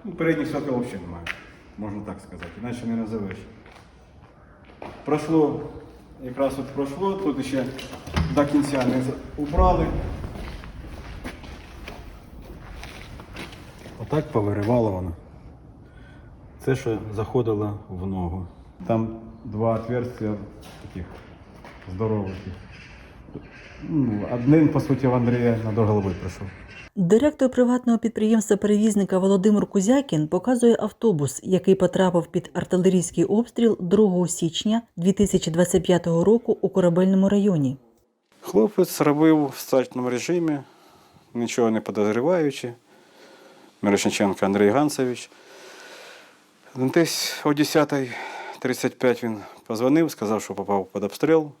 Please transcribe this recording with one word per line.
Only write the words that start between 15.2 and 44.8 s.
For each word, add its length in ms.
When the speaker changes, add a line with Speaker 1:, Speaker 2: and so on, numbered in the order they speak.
Speaker 1:
Це, 100
що 220
заходило 640
в 180
ногу. 400
Там 320
два 320
отверстия 600
таких 180
здорових. 380
Ну, 440
одним, 360
по 100
суті, 280
в 80
Андрія 420
на 100
голови 340
прийшов. 280
Speaker 2:
Директор 540
приватного 500
підприємства-перевізника 1160
Володимир 480
Кузякін 600
показує 520
автобус, 640
який 320
потрапив 520
під 260
артилерійський 720
обстріл 560
другого 480
січня 540
дві 160
тисячі 380
двадцять 320
п'ятого 400
року 380
у 80
Корабельному 600
районі. 480
Speaker 1:
Хлопець 600
робив 460
в 80
штатному 540
режимі, 480
нічого 380
не 100
підозріваючи. 920
Мірошниченко 640
Андрій 240
Гансович. 600